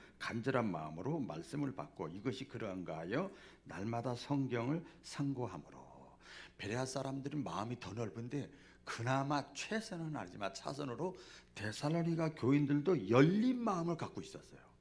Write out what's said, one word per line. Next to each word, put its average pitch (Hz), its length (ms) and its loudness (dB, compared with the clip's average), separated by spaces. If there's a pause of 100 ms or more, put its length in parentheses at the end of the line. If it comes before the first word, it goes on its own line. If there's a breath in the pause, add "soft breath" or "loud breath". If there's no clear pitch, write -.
(200 loud breath)
간절한 117 500 0
마음으로 85 500 -2
말씀을 120 540 -4
받고, 80 360 -6
이것이 110 380 -4
그러한가 92 520 -6
하여 123 320 -2 (320 loud breath)
날마다 117 520 -2
성경을 135 680 0 (200 loud breath)
상고하므로." 127 760 -4 (800 loud breath)
베레아 117 280 0
사람들은 135 580 -4
마음이 113 360 -2
더 101 140 -10
넓은데, 117 560 -4 (340 loud breath)
그나마 135 680 0
최선은 170 640 -4
아니지만 98 380 -4
차선으로 143 640 -4 (380 loud breath)
데살로니가 160 800 0
교인들도 143 760 4
열린 202 540 8
마음을 170 320 2
갖고 104 260 -6
있었어요. - 380 -14 (220)